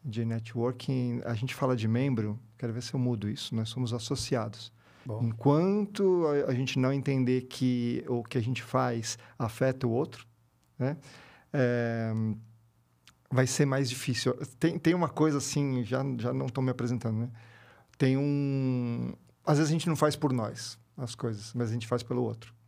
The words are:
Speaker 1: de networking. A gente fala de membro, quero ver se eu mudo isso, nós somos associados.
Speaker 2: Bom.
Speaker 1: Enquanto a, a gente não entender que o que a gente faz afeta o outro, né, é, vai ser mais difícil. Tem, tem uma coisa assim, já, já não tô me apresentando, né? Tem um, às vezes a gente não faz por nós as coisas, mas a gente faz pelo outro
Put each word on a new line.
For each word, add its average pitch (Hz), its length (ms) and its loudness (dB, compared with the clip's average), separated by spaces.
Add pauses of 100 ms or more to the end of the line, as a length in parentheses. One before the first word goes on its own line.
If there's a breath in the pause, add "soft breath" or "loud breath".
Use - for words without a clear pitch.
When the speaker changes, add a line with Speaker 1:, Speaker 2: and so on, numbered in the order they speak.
Speaker 1:
de 117 200 -4
networking. 120 1000 -2
A 117 100 -2
gente 113 220 -4
fala 127 180 2
de 113 140 0
membro, 113 500 0 (180)
quero 117 160 -6
ver 117 100 -6
se - 120 -12
eu 139 60 0
mudo 117 280 0
isso, - 260 -6
nós 113 140 -2
somos 117 240 -2
associados. 113 800 -4 (320 loud breath)
Speaker 2:
Bom. 110 180 -6
Speaker 1:
Enquanto 180 1040 4
a, 143 240 2
a 131 40 2
gente 131 240 0
não 131 140 4
entender 131 500 2
que 123 680 0
o 120 140 0
que 120 160 -4
a - 20 2
gente 117 220 -2
faz 120 560 -2 (200 loud breath)
afeta 131 480 0
o 120 40 2
outro, 127 360 -2 (520)
né, 135 180 0 (560 loud breath)
é, 117 600 0 (1160)
vai 131 160 4
ser 143 200 2
mais 135 240 0
difícil. 127 440 0 (240)
Tem, 165 200 2
tem 170 160 4
uma 170 140 2
coisa 151 300 2
assim, 135 460 0
já, 127 180 0 (160)
já 117 140 -2
não 131 160 -2
tô 131 140 -2
me 131 80 2
apresentando, 120 480 -2
né? 123 120 -4 (680 loud breath)
Tem 131 200 4
um, 131 960 0 (320)
às 151 140 4
vezes 151 120 4
a - 20 2
gente 165 160 0
não 160 80 2
faz 151 200 4
por 143 160 0
nós - 460 -4 (180)
as 123 180 -8
coisas, 110 400 -8
mas 120 160 -2
a - 20 -2
gente 117 140 -4
faz 120 160 -2
pelo 123 200 -2
outro 113 320 -6 (140)